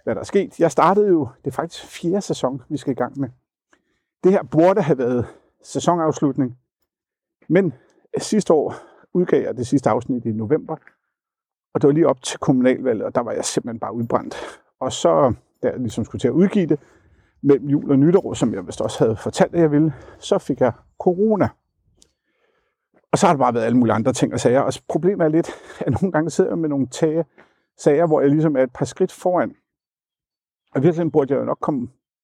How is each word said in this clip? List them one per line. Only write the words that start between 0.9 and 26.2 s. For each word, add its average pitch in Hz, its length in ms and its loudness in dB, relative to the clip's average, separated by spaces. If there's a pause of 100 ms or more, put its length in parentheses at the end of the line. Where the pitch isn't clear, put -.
jo, 156 200 2 (160)
det 139 60 -6
er - 40 -8
faktisk - 300 -8
fjerde 185 360 -4
sæson, 139 480 -6
vi 151 80 -8
skal 135 160 -6
i - 20 -2
gang 123 260 -6
med. 131 80 -6 (960)
Det 185 80 4
her 196 100 2
burde 175 400 2
have 139 160 0
været 123 280 -2 (360)
sæsonafslutning, 147 960 -2 (880)
men 170 240 2 (460)
sidste - 340 0
år 143 220 0 (380)
udgav 170 300 2
jeg 110 140 -6
det 120 100 -4
sidste 131 240 2
afsnit 120 340 -2
i 113 80 -4
november, 113 440 -4 (1000)
og - 80 -4
det 147 60 6
var 131 40 4
lige 156 160 4
op 135 140 -2
til - 160 -10
kommunalvalget, 127 680 0
og - 100 -6
der 127 60 0
var 113 120 -6
jeg - 120 -6
simpelthen - 360 -6
bare 107 140 -8
udbrændt. 117 420 -4 (440)
Og 131 120 -6
så, 156 420 2 (280)
da 123 60 0
jeg 98 100 -6
ligesom 117 260 -6
skulle - 160 -12
til 131 80 2
at - 40 -2
udgive 185 340 2
det, 147 140 0 (600)
mellem 139 260 2
jul 147 220 0
og 139 80 4
nytår, 170 360 4
som 113 200 -2
jeg 92 120 -8
vist - 140 -10
også - 180 -6
havde 110 180 2
fortalt, - 380 -2
at 170 60 2
jeg 160 100 4
ville, 147 220 2 (260)
så - 200 -2
fik - 220 -4
jeg 120 120 2 (260)
corona. 185 500 0 (1600)
Og - 60 2
så 202 80 4
har 170 80 4
der 135 40 -4
bare 123 160 2
været 117 100 0
alle 120 140 2
mulige 110 160 4
andre 113 180 0
ting 127 200 -2
og 120 80 -4
sager. 127 200 4
Og 131 120 -2 (160)
problemet 175 360 0
er 156 40 4
lidt, 160 220 0 (300)
at 143 120 -2
nogle 180 200 -2
gange 156 180 -2